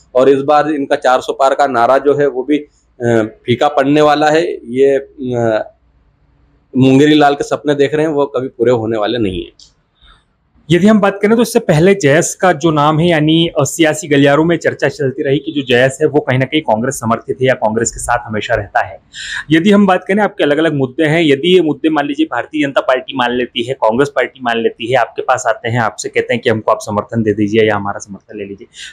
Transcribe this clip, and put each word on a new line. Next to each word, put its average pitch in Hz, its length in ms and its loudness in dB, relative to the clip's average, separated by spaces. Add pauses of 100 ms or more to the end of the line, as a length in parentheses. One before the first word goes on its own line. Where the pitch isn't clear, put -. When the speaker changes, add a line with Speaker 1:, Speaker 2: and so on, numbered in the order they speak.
(140)
Speaker 1:
और 131 140 4
इस 139 140 4
बार 147 280 2
इनका 143 260 -2
चार 127 240 0
सौ 147 120 -6
पार 139 220 0
का 143 120 2
नारा 127 320 2
जो 135 160 2
है 143 120 0
वो 127 160 -4
भी, 143 160 0 (440)
अ, 117 200 2 (240)
फीका 127 220 0
पड़ने 147 320 2
वाला 151 300 2
है। 160 220 0
ये, 135 440 0 (400)
अ, 113 360 -2 (1040)
मुंगेरी 135 380 4
लाल 143 200 4
के 147 100 -6
सपने 147 300 -4
देख 139 200 0
रहे 151 120 0
हैं, 160 60 -4
वो 143 140 0
कभी 131 220 -6
पूरे 120 240 0
होने 113 260 -2
वाले 104 200 -2
नहीं 92 260 -4
हैं। - 80 -18 (1160)
Speaker 2:
यदि 170 160 4
हम 220 140 4
बात 196 220 0
करें 214 140 2
तो 240 60 2
इससे - 160 -2
पहले 180 360 2
जेएस 160 400 2
का 180 180 0
जो 165 180 0
नाम 151 280 2
है 175 100 2
यानी, 160 380 2
अ, 156 180 -2
सियासी 156 440 -2
गलियारों 143 360 4
में 170 120 0
चर्चा 143 320 -2
चलती 135 340 -4
रही 143 160 0
कि 151 140 -8
जो 143 100 -4
जेएस 131 380 2
है 156 60 2
वो 139 140 0
कहीं 127 180 -2
ना 131 60 0
कहीं 156 180 -2
कांग्रेस 120 320 -2
समर्थित 117 460 -4
है 131 60 2
या 127 80 2
कांग्रेस 113 360 -2
के - 100 -12
साथ 120 260 -2
हमेशा 107 280 -4
रहता 107 320 -4
है। - 140 -18 (500)
यदि 165 200 4
हम 202 160 6
बात 185 220 0
करें 202 140 0
आपके 190 220 -2
अलग-अलग 151 300 0
मुद्दे 135 300 -2
हैं, 160 180 2
यदि 151 320 2
ये 180 80 4
मुद्दे 151 280 -2
मान 147 160 0
लीजिए 143 200 -2
भारतीय 143 400 -4
जनता 139 140 -2
पार्टी 135 360 -2
मान 123 140 0
लेती 123 320 -4
है, 127 120 -6
कांग्रेस 120 340 0
पार्टी 131 340 -4
मान 117 160 -2
लेती 113 280 -4
है, 127 100 0
आपके - 260 -2
पास 123 240 -2
आते 117 220 -2
हैं, 120 120 0
आपसे - 280 -4
कहते 123 260 -2
हैं 117 80 -6
कि 123 80 0
हमको 110 220 0
आप 107 80 0
समर्थन 110 420 -4
दे 107 100 0
दीजिए 107 360 0
या 104 80 0
हमारा 101 220 -8
समर्थन 101 400 -18
ले 101 60 -12
लीजिए, 101 240 -16 (240)